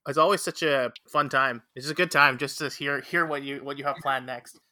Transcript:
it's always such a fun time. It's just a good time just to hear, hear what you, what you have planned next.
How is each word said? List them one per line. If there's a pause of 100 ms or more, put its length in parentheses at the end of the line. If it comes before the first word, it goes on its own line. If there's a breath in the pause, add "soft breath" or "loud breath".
it's
always
such
a (160)
fun
time. (120)
It's
just
a
good
time
just
to
hear,
hear
what
you,
what
you
have
planned
next. (140)